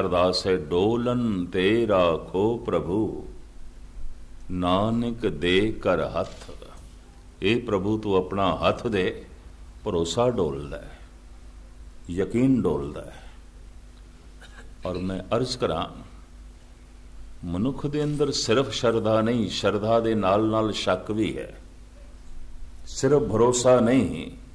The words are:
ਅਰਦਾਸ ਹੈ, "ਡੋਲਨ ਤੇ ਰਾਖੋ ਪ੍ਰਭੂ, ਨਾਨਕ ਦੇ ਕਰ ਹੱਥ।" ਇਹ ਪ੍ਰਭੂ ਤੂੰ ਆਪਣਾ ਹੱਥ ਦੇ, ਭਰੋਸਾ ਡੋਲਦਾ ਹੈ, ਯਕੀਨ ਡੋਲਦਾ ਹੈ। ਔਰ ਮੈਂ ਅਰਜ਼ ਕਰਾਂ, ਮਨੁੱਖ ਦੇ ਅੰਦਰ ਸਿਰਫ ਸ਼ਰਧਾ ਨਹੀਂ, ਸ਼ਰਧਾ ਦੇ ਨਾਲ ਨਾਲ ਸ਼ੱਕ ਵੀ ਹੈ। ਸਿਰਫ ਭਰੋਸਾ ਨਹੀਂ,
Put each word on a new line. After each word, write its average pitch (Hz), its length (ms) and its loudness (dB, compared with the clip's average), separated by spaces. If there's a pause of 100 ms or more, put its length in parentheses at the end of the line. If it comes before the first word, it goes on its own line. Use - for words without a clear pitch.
ਅਰਦਾਸ 90 460 2
ਹੈ, 92 100 4
"ਡੋਲਨ 107 920 2
ਤੇ 98 400 2
ਰਾਖੋ 95 720 2
ਪ੍ਰਭੂ, 92 720 -2 (1200)
ਨਾਨਕ 107 760 0
ਦੇ 90 460 2
ਕਰ 92 280 0
ਹੱਥ।" - 500 -6 (920)
ਇਹ 113 200 2
ਪ੍ਰਭੂ 104 360 0
ਤੂੰ 104 180 0
ਆਪਣਾ 92 400 2
ਹੱਥ 90 300 0
ਦੇ, 110 380 0 (600)
ਭਰੋਸਾ 104 460 0
ਡੋਲਦਾ 71 480 -2
ਹੈ, - 200 -16 (1120)
ਯਕੀਨ 113 520 2
ਡੋਲਦਾ 76 380 -2
ਹੈ। - 220 -16 (1600)
ਔਰ 90 120 -4
ਮੈਂ 92 380 -4
ਅਰਜ਼ 123 220 -2
ਕਰਾਂ, 87 280 0 (1600)
ਮਨੁੱਖ 104 420 -2
ਦੇ 147 180 -2
ਅੰਦਰ 147 260 0
ਸਿਰਫ 117 420 2
ਸ਼ਰਧਾ 113 480 2
ਨਹੀਂ, 110 300 2
ਸ਼ਰਧਾ 107 500 2
ਦੇ 113 140 2
ਨਾਲ 101 300 4
ਨਾਲ 110 280 2
ਸ਼ੱਕ 92 380 0
ਵੀ 104 280 0
ਹੈ। - 220 -12 (1300)
ਸਿਰਫ 135 360 2
ਭਰੋਸਾ 120 580 4
ਨਹੀਂ, 113 500 2 (240)